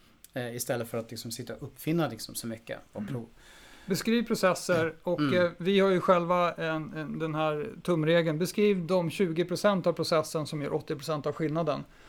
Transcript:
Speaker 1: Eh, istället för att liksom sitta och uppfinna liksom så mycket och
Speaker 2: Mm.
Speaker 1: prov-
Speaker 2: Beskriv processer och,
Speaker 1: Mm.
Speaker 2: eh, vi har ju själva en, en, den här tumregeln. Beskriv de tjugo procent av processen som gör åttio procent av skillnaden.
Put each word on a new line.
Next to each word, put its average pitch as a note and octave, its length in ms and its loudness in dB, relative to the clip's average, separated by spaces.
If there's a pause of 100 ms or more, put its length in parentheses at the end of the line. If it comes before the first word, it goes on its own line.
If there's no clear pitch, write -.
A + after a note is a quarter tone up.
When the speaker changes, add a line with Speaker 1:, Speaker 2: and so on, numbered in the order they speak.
(340)
Speaker 1:
Eh, A#2+ 220 -6
istället A#2+ 320 -4
för A#2+ 100 -6
att A2+ 120 -8
liksom A#2 220 -10
sitta B2 220 -10
och - 80 -16
uppfinna D3+ 460 -2
liksom A2+ 260 -10
så - 120 -8
mycket - 320 -8 (140)
och G#2 80 -8
Speaker 2:
Mm. G#2+ 140 -6
Speaker 1:
prov- A2+ 120 -8 (600)
Speaker 2:
Beskriv A3+ 400 2
processer F3 760 2
och, F3 180 0
Speaker 1:
Mm. F3 260 4
Speaker 2:
eh, E3+ 120 0
vi F#3+ 220 4
har G3 100 6
ju F3+ 100 4
själva F3 540 4
en, D#3+ 400 -4
en, D#3 240 -8
den D#3 160 -4
här D3+ 360 -2 (120)
tumregeln. E3 560 2
Beskriv F#3 480 2
de F3 240 2
tjugo E3+ 340 0
procent F3+ 420 2
av F3 60 4
processen D#3 540 0
som D3+ 160 -6
gör D3 120 -4
åttio D#3 220 -2
procent D3+ 300 -4
av D3 60 -2
skillnaden. D3+ 520 -2 (240)